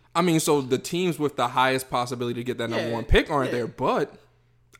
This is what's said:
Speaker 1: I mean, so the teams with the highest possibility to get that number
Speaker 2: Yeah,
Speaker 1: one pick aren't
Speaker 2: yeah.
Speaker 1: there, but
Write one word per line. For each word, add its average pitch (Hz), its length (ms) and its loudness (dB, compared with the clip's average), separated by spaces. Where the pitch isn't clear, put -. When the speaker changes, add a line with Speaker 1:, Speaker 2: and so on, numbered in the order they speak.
Speaker 1:
I 165 60 2
mean, 170 180 4
so 151 220 2
the 127 180 0
teams 175 400 -2
with 147 160 -2
the 120 140 0
highest 131 400 2
possibility 123 520 -4
to - 20 -8
get 120 140 -6
that 117 120 -4
number 117 180 -2
Speaker 2:
Yeah, 117 60 -4
Speaker 1:
one 113 120 -6
pick - 240 4
aren't 139 220 0
Speaker 2:
yeah. 123 80 -2
Speaker 1:
there, 117 80 -2
but 151 480 -2